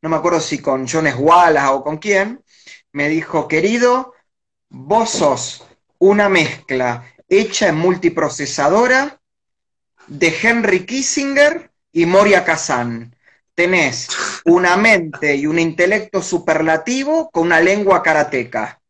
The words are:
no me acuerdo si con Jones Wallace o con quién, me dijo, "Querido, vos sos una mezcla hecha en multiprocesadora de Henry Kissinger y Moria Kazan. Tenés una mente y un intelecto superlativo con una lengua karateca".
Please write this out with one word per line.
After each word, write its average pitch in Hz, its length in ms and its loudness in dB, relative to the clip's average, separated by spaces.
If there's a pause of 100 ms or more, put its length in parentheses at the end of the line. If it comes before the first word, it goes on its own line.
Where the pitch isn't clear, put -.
no 160 60 -6
me 160 80 0
acuerdo 170 240 0
si - 200 -6
con 131 280 -2
Jones 151 300 -2
Wallace 156 500 4
o 135 140 0
con 151 160 -6
quién, 202 440 -2 (500)
me 143 160 -4
dijo, 156 400 -4
"Querido, 240 680 0 (560)
vos 180 400 -2
sos - 560 -2 (320)
una 202 300 4
mezcla 127 760 -2 (240)
hecha 208 400 0
en 156 80 0
multiprocesadora 175 1400 0 (840)
de 160 360 -2
Henry 208 440 0
Kissinger 277 840 -2 (220)
y 165 140 0
Moria 190 380 4
Kazan. 120 720 -4 (380)
Tenés 170 540 -2 (360)
una 175 320 4
mente 170 600 0
y 143 100 -2
un 160 120 -2
intelecto 180 640 -2
superlativo 185 1080 -2
con 165 120 0
una 170 160 2
lengua 190 420 2
karateca". 139 880 -4